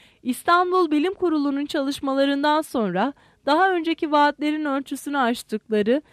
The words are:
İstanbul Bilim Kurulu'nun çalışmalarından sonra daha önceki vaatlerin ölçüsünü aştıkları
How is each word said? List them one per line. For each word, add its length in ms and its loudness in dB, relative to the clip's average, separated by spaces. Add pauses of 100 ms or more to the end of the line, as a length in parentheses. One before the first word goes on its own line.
(240)
İstanbul 680 2
Bilim 220 0
Kurulu'nun 520 -2
çalışmalarından 960 0
sonra 520 -2 (320)
daha 260 2
önceki 400 -2
vaatlerin 540 0
ölçüsünü 520 -6
aştıkları 840 -2 (120)